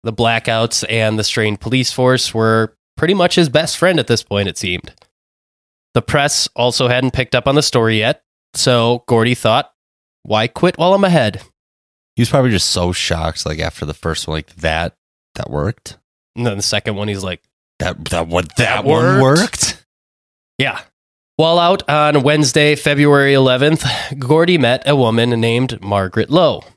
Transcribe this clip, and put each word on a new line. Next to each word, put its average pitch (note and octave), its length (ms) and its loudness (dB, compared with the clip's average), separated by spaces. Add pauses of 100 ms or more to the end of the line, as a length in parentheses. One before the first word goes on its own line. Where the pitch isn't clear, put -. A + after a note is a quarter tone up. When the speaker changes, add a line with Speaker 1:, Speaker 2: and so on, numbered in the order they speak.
Speaker 1:
The A2+ 100 -6
blackouts A2+ 760 0
and A2 300 0
the G#2+ 40 -2
strained G#2+ 360 -2
police B2 320 -2
force B2+ 420 0
were A2+ 420 0 (200)
pretty E3+ 180 0
much F3+ 220 0
his E3 140 2
best D3+ 280 -2
friend - 220 2
at A#2 80 -4
this A2+ 160 0
point, G2+ 240 -2
it E2+ 100 -8
seemed. F2+ 360 -8 (1000)
The A2+ 80 0
press - 540 -2
also B2 320 0
hadn't B2 260 0
picked B2+ 220 -4
up B2 120 0
on C#3 80 2
the D3+ 60 4
story A2+ 380 0
yet, A2 240 -2 (300)
so A#2+ 540 0
Gordy A#2+ 280 2
thought, A#2 380 0 (500)
"Why G#2+ 240 -2
quit - 300 -2
while F3+ 160 2
I'm G3 100 2
ahead?" C3+ 380 0 (720)
Speaker 2:
He A#2+ 60 -2
was A#2 80 2
probably B2+ 220 2
just - 180 0
so F2+ 240 -2
shocked, E2 520 -4
like, D#2 140 -6
after D#2+ 260 -6
the D2 80 -10
first - 340 -8
one, D#2 100 -6
like, - 200 -12
"That, E2 380 -4 (400)
that - 140 -12
worked?" D2 480 -6 (380)
Speaker 1:
And A#2+ 100 -6
then G2+ 120 -4
the G#2 60 -6
second G#2 320 -4
one, G#2 120 -6
he's G2 160 -6
like, F2+ 180 -10 (380)
Speaker 2:
"That, F2+ 260 -8
that, E2 220 -4
what, E2 280 -4
Speaker 1:
"That - 20 0
Speaker 2:
that G#2+ 280 -2
one C3+ 360 2
Speaker 1:
worked?" C3+ 200 4
Speaker 2:
worked?" - 440 -4 (720)
Speaker 1:
Yeah. C3+ 240 -4 (540)
While E3 240 2
out F3 300 0
on D3+ 340 2
Wednesday, D3+ 520 2
February C#3+ 580 2
eleventh, C3+ 520 2 (320)
Gordy D#3+ 400 2
met B2+ 300 2
a D3 80 4
woman A#2 340 2 (120)
named A#2 400 0
Margaret G2 480 -2
Lowe. D3 340 2 (120)